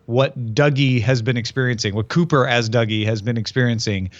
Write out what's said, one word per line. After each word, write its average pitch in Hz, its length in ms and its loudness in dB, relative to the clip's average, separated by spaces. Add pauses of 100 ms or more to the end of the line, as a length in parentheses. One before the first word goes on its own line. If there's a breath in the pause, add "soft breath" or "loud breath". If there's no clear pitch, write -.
what 120 480 -2
Dougie 135 480 2
has 123 200 2
been 120 140 -2
experiencing, 117 580 -2
what 107 140 -4
Cooper 160 380 2
as 120 220 0
Dougie 110 380 0
has 110 160 -2
been 117 140 -2
experiencing, 110 840 -2